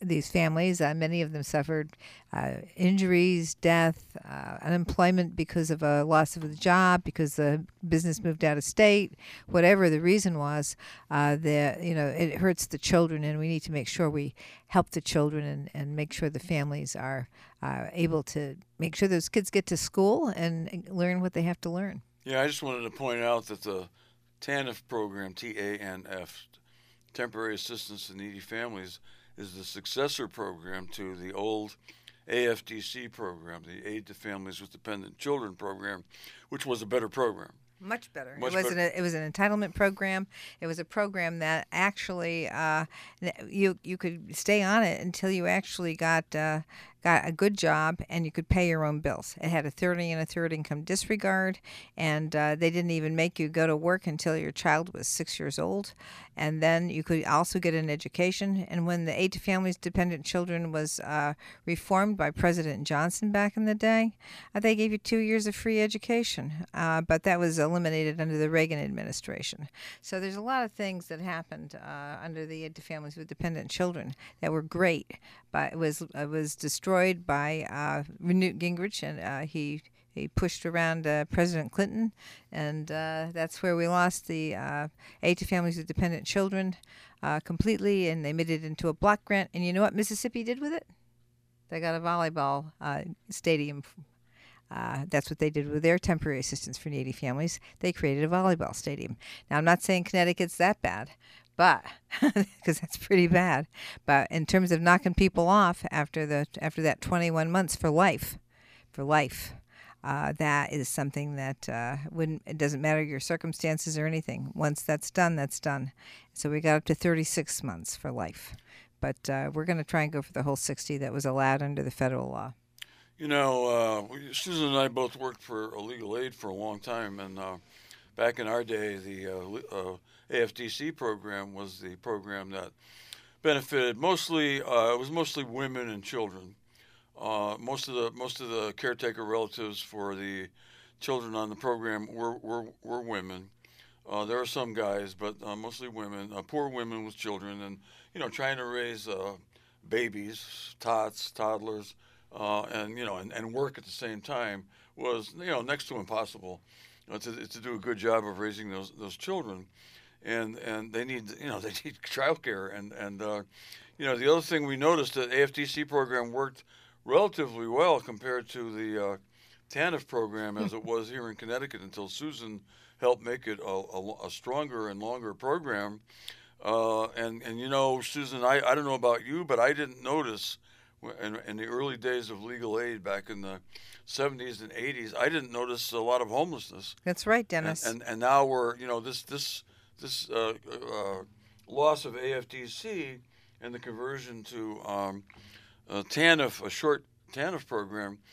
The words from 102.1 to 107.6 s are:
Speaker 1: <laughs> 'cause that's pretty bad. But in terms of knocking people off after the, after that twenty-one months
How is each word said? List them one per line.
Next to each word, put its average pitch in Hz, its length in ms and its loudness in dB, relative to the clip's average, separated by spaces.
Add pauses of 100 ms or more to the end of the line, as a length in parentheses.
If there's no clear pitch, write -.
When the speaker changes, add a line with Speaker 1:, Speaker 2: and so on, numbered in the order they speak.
Speaker 1:
<laughs> - 0 -
'cause 196 580 2
that's - 180 -8
pretty 180 300 6
bad. 170 400 4 (400)
But 139 240 8
in 160 160 0
terms 185 240 6
of 165 100 6
knocking 175 340 6
people 175 340 6
off 190 420 6
after 151 340 -2
the, 147 220 0 (140)
after 156 220 -2
that 151 180 4
twenty-one 165 500 2
months 180 240 2